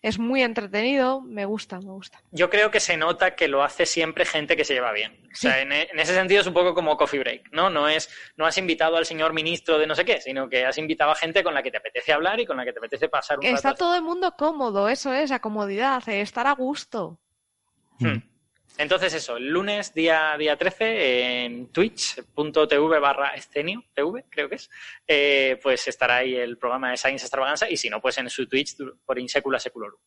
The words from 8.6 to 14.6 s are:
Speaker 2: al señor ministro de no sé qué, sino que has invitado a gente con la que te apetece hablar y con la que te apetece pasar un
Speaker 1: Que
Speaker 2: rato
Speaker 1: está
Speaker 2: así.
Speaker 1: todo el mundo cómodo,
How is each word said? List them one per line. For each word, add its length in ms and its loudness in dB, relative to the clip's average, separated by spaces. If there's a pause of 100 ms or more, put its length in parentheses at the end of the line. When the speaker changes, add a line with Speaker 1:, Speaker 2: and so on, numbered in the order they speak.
Speaker 2:
al 100 2
señor 260 0
ministro 460 0
de 80 4
no 80 -2
sé 100 2
qué, 160 0
sino 280 -6
que 160 2
has 140 0
invitado 340 0
a 40 4
gente 260 0
con 120 0
la 80 0
que 80 -4
te 80 -6
apetece 340 -2
hablar 280 2
y 60 0
con 100 -2
la 80 -6
que 80 -6
te 60 -10
apetece 300 -4
pasar 300 -2
un 40 -8
Speaker 1:
Que 60 0
Speaker 2:
rato 80 2
Speaker 1:
está 140 0
Speaker 2:
así. 80 -4
Speaker 1:
todo 180 2
el 60 0
mundo 340 -2
cómodo, 520 0